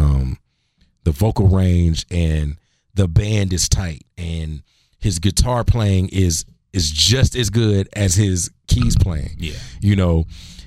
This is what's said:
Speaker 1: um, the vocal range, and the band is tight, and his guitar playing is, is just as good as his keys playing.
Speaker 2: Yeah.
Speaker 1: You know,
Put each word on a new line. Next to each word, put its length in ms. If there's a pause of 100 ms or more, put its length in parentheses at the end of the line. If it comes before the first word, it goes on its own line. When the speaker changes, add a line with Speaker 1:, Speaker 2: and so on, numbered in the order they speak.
Speaker 1:
um, 380 (680)
the 80
vocal 360
range, 600
and 460 (380)
the 140
band 440
is 160
tight, 360 (140)
and 440 (360)
his 200
guitar 460
playing 460
is, 340 (280)
is 180
just 440
as 160
good 440
as 200
his 360 (180)
keys 280
playing. 420
Speaker 2:
Yeah. 200 (220)
Speaker 1:
You 160
know, 300 (400)